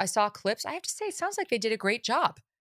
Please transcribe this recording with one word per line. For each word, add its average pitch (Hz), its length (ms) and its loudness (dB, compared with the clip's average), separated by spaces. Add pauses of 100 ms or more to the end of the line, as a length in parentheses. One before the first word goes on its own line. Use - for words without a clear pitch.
I 196 60 2
saw 208 220 2
clips. 208 380 -2
I - 60 -6
have 349 100 -8
to - 80 -6
say, - 160 -6
it 381 80 -4
sounds 403 240 -4
like 381 100 -2
they 233 100 2
did 214 120 0
a 220 60 0
great 208 260 0
job - 360 0 (260)